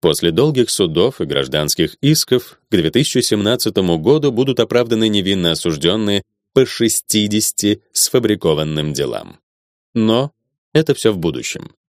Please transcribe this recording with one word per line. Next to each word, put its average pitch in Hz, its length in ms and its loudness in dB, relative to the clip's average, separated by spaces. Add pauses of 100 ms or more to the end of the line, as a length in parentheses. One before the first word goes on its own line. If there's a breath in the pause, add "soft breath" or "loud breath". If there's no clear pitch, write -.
После 85 280 2
долгих 127 400 2
судов 92 500 0
и 87 60 -4
гражданских 73 720 -2
исков - 580 0 (120)
к - 40 0
две 90 160 2
тысячи - 280 0
семнадцатому 104 800 0
году 143 340 0
будут 131 260 -2
оправданы 113 520 0
невинно 95 400 0
осуждённые 90 720 0 (320)
по 131 100 6
шестидесяти 107 1200 -2 (100)
сфабрикованным 78 1000 0
делам. 60 440 -8 (560)
Но 113 380 2 (400)
это 151 220 2
всё - 180 2
в 95 60 -4
будущем. 76 560 -6 (160)